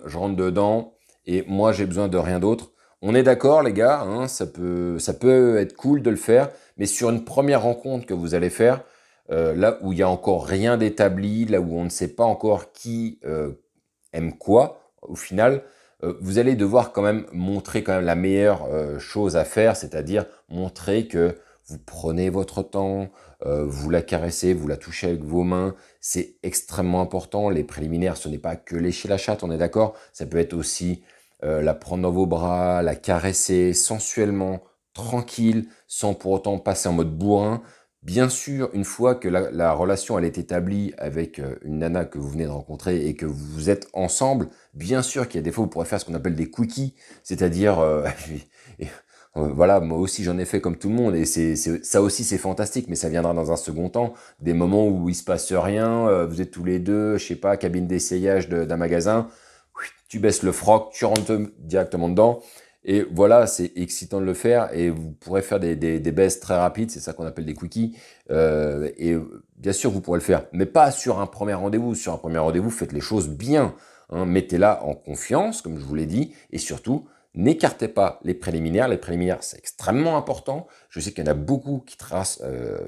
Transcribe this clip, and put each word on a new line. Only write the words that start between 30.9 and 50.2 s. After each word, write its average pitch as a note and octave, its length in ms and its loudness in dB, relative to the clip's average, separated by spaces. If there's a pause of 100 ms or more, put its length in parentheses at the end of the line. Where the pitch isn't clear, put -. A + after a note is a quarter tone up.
euh, D#2 200 -2
la D#2 120 2
prendre F2+ 300 -4
dans F2+ 80 2
vos F#2 140 2
bras, F2 560 0
la D#2 120 0
caresser F2+ 760 2
sensuellement, G2 920 -2 (320)
tranquille, A2+ 720 0 (220)
sans G#2 260 -2
pour F#2+ 180 -4
autant G2 260 0
passer F#2+ 300 -2
en F2+ 40 0
mode D#2+ 260 0
bourrin. G#2 440 2 (400)
Bien A#2+ 260 2
sûr, C3+ 440 -4
une G2 120 -2
fois B2 320 2
que G#2 120 -6
la, F2+ 220 0
la E2 220 2
relation, F#2+ 440 0
elle F2 80 0
est E2 140 -2
établie F#2 580 -4
avec, D2+ 440 -6
euh, C2+ 220 -8
une D2+ 180 -6
nana E2 240 -2
que D2 140 -10
vous C#2+ 100 -8
venez D#2 160 -4
de D2 60 -4
rencontrer D2 560 -4
et D#2 100 -4
que D#2+ 100 -8
vous D2+ 420 -6
êtes G2+ 240 0
ensemble, A#2+ 560 0 (260)
bien G#2+ 280 -2
sûr B2 240 -4
qu'il - 120 -6
y - 20 -2
a - 20 -2
des E2 80 -4
fois, A2 140 -2
vous F2+ 60 -2
pourrez E2 160 -4
faire G#2 140 -4
ce - 40 -10
qu'on E2+ 100 -8
appelle E2+ 220 -2
des E2 120 -2
quickies, A#2+ 460 -4 (300)
c'est-à-dire... F#2 560 2
Euh, D2+ 260 2 (360)
<laughs> - 360 -20
et, D#2 80 -10 (500)
euh, D2+ 160 0
voilà, F2+ 280 6
moi E2 180 -2
aussi F#2+ 260 -2